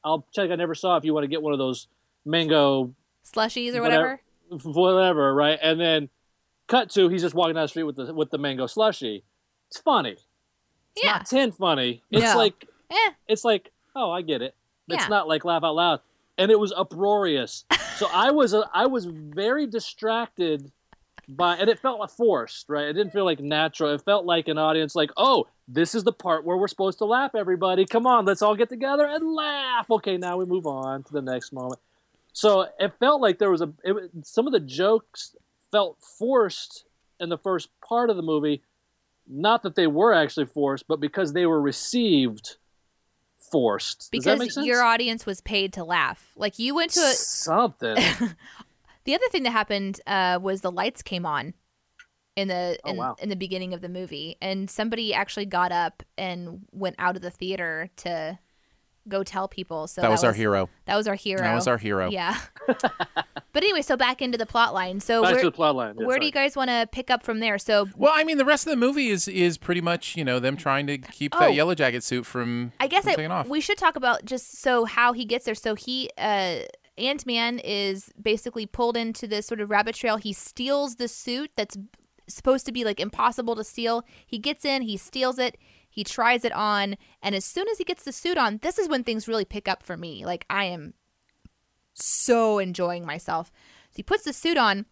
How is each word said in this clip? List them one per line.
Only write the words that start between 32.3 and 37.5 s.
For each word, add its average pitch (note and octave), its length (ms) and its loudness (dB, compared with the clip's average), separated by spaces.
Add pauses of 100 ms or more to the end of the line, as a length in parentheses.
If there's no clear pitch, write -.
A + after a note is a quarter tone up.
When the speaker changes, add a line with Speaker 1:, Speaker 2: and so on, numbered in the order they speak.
Speaker 1:
So G3 340 4 (120)
it G3 200 0
felt C#4 220 4
like G3 180 4
there G3+ 120 4
was E3+ 100 2
a, D#3 100 -4 (120)
it F#3+ 100 0
wa-, G#3 80 -2 (220)
some - 240 0
of C#4 60 -2
the G#3 60 4
jokes E3+ 760 -2 (360)
felt G3 260 2 (220)
forced A#3 640 0 (340)
in E3+ 100 -6
the E3+ 80 -2
first F#3 320 -2 (120)